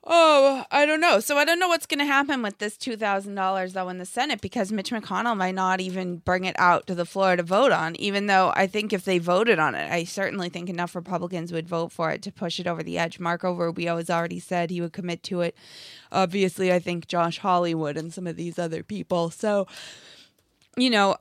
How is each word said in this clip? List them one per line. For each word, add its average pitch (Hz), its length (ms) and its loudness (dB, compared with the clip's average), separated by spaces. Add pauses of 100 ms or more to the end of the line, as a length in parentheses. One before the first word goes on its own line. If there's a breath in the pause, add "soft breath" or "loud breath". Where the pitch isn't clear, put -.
Oh, 285 680 6
I 294 160 6
don't 311 120 2
know. 311 200 4
So 285 180 0
I 294 80 4
don't 339 140 2
know 370 80 2
what's 339 180 2
gonna 285 200 -2
happen 277 360 2
with 202 160 -4
this 214 180 -6
two 233 220 -6
thousand 202 380 -2
dollars, 190 380 -2
though, 185 140 -4
in 185 120 -8
the 185 60 -10
Senate, 247 360 -4
because 202 300 -4
Mitch 208 180 -4
McConnell 220 480 -2
might 185 160 0
not 185 260 0
even 185 380 -6
bring 185 280 -2
it 185 120 -4
out 180 300 4
to 185 80 -4
the 170 100 -2
floor 190 300 2
to 175 80 0
vote 202 280 4
on, 165 260 0
even 202 280 -2
though 190 300 6
I 196 100 4
think 208 280 -2
if 185 120 -4
they 185 140 2
voted 180 400 4
on 143 160 2
it, 76 160 -4
I 170 140 -2
certainly 185 440 -4
think 175 200 -10
enough 175 260 -6
Republicans 175 580 -6
would 165 140 -6
vote 170 240 -4
for 160 180 -2
it - 140 -6
to 202 80 -10
push - 280 -6
it - 60 -6
over 170 160 -4
the 165 160 -6
edge. 165 220 -4
Marco 175 340 -2
Rubio 170 440 -2
has 170 120 -6
already 170 300 -2
said 175 320 -4
he 175 100 -4
would 165 100 -6
commit 175 320 -8
to 180 180 -4
it. 170 140 -2 (560 soft breath)
Obviously, 185 640 2
I 180 60 4
think 170 280 -6
Josh 170 300 0
Hawley 175 380 2
would 151 200 -2
and 160 160 -8
some 180 140 -10
of 170 120 -6
these 170 200 -8
other 165 240 -4
people. 170 480 -2
So, 202 380 0 (1080 loud breath)
you 254 140 4
know, 202 320 4